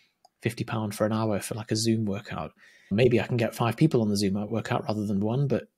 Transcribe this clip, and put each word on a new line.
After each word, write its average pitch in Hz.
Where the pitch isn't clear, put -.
fifty -
pound 110
for 110
an 110
hour 110
for, -
like, 110
a 107
Zoom 113
workout. 98
Maybe 113
I -
can 123
get 113
five 117
people 151
on 107
the 101
Zoom 98
workout 113
rather 107
than 101
one, 120
but -